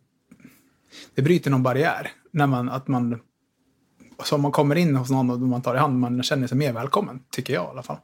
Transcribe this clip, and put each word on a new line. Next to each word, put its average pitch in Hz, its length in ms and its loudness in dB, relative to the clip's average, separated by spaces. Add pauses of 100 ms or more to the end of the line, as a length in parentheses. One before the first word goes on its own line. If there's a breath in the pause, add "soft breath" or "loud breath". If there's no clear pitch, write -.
(1160 loud breath)
det 135 60 0
bryter 151 300 2
någon 131 120 4
barriär, 131 480 0 (200)
när 147 160 2
man, 123 220 0
att 135 180 -6
man, 120 320 0 (1040)
så - 120 0
om 143 60 2
man 143 100 0
kommer 143 240 2
in 170 200 4
hos 127 140 0
någon 131 200 2
och 123 100 -2
man 123 220 0
tar 127 140 -2
i - 20 0
hand, 139 220 2
man 123 240 0
känner 135 240 -2
sig 131 100 0
mer 143 160 0
välkommen, 131 460 -4 (100)
tycker - 240 -6
jag - 100 -2
i 82 40 -8
alla 131 160 -14
fall. - 200 -12